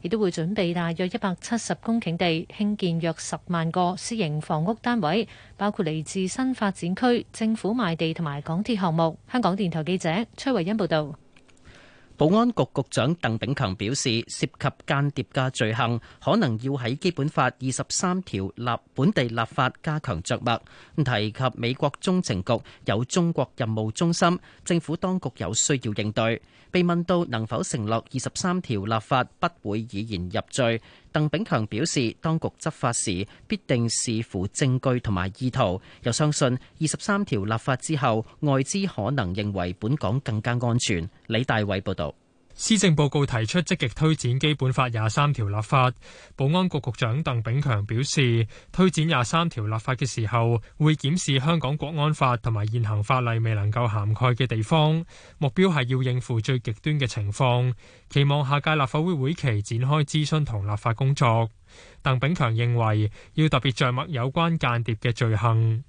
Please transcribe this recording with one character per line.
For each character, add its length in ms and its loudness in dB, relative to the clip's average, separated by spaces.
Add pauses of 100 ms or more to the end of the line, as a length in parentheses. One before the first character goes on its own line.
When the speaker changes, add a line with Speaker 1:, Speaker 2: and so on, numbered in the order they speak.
Speaker 1:
亦 60 -6
都 100 -2
會 140 2
準 240 -2
備 180 0
大 160 -2
約 160 -2
一 120 -6
百 220 -2
七 160 -6
十 200 -4
公 240 -2
頃 160 -4
地 320 0 (100)
興 160 0
建 260 0
約 180 0
十 280 -8
萬 240 0
個 260 0
私 200 -8
營 240 -2
房 240 -2
屋 180 0
單 180 0
位， 280 0 (280)
包 140 -2
括 140 -2
嚟 180 -2
自 240 -4
新 260 -2
發 200 -2
展 240 -4
區、 360 2
政 220 0
府 180 -2
賣 220 0
地 180 -2
同 120 -4
埋 180 -6
港 220 -4
鐵 120 -2
項 160 0
目。 240 2 (140)
香 100 0
港 160 2
電 140 -2
台 140 -4
記 120 -2
者 300 -2 (100)
崔 160 -2
慧 120 2
欣 120 -2
報 120 -2
道。 260 0 (1000)
Speaker 2:
保 120 4
安 240 4
局 100 0 (100)
局 180 -2
長 260 2
鄧 220 -2
炳 180 -2
強 180 0
表 180 -2
示， 360 0
涉 180 -4
及 280 -4 (120)
間 240 2
諜 220 -4
嘅 180 0
罪 240 0
行， 260 0 (240)
可 120 4
能 160 2 (100)
要 100 -2
喺 240 -2
基 140 0
本 180 -2
法 180 2
二 260 -2
十 160 -4
三 340 -2
條 320 -4
立-， 160 -4 (240)
本 180 2
地 120 2
立 220 -2
法 260 0 (100)
加 160 -2
強 240 -4
着 160 -2
墨。 220 0 (440)
提 280 0
及 100 -4 (120)
美 200 -2
國 260 0
中 220 0
情 220 -2
局 80 0 (320)
有 220 2
中 260 2
國 240 -2
任 120 -2
務 220 -2
中 220 0
心， 260 2 (260)
政 140 0
府 180 -4
當 220 -2
局 100 -4 (100)
有 160 -4
需 180 0 (100)
要 120 -4
應 180 -2
對。 280 0 (300)
被 120 2
問 220 2
到 220 2
能 200 -4
否 160 -2
承 240 -4
諾 160 0 (100)
二 60 -4
十 160 -6
三 260 -2
條 240 -4
立 160 0
法 240 0 (140)
不 320 -4
會 100 -2 (100)
以 180 -6
言 200 -6
入 120 -4 (100)
罪， 300 0 (340)
鄧 140 2
炳 160 -2
強 240 0
表 160 -2
示， 360 0
當 200 0
局 80 -4 (120)
執 120 -4
法 200 -2
時 320 -2 (220)
必 100 -4 (120)
定 200 2
視 420 -2
乎 180 -2
證 320 0
據 180 0
同 160 -2
埋 240 -2
意 100 -2
圖， 320 0 (220)
又 80 -2
相 220 2
信 260 2 (220)
二 80 0
十 100 -4
三 260 0
條 200 -2
立 120 -2
法 200 -2
之 200 -4
後， 300 0 (140)
外 220 2
資 220 -2
可 280 -2
能 200 -2
認 200 -2
為 260 -2
本 160 0
港 260 -2
更 220 -4
加 80 -2 (100)
安 200 2
全。 280 -2 (200)
李 160 0
大 140 0
偉 220 0
報 140 -4
道。 180 -6 (440)
Speaker 3:
施 220 0
政 160 4
報 140 2
告 180 0
提 180 0
出 180 0
積 120 0
極 140 -2
推 260 2
展 240 -2
基 160 2
本 180 0
法 140 2
廿 240 0
三 220 2
條 160 -2
立 120 -2
法， 300 4 (460)
保 100 0
安 220 2
局 100 -2
局 140 -4
長 320 -2
鄧 180 -2
炳 180 0
強 240 0
表 200 -2
示， 420 2 (240)
推 180 4
展 200 2
廿 160 4
三 240 2
條 180 -4
立 100 -2
法 200 -2
嘅 100 -2
時 220 -2
候， 340 2 (160)
會 160 6
檢 260 0
視 200 0
香 180 2
港 180 -2
國 120 -4 (120)
安 140 2
法 220 2
同 160 -2
埋 160 0
現 180 0
行 160 0
法 180 2
例 200 0
未 160 0
能 160 0
夠 160 2
涵 260 0
蓋 220 2
嘅 100 0
地 160 -2
方， 420 2 (340)
目 100 0
標 180 4
係 220 2
要 240 0
應 80 0
付 200 -2
最 200 0
極 140 -6
端 260 -2
嘅 80 0
情 240 -4
況， 400 2 (360)
期 140 2
望 260 2
下 120 2
屆 160 2
立 100 2
法 160 0
會 120 0
會 200 0
期 260 0
展 200 -4
開 240 2
諮 240 0
詢 160 2
同 280 -4
立 40 -2
法 180 0
工 180 2
作。 380 4 (540)
鄧 160 2
炳 160 2
強 180 2
認 220 2
為， 340 2 (240)
要 140 4
特 100 2
別 140 0
着 180 2
墨 160 -2
有 240 -2
關 260 2
間 280 0
諜 140 -2
嘅 140 0
罪 220 0
行。 540 2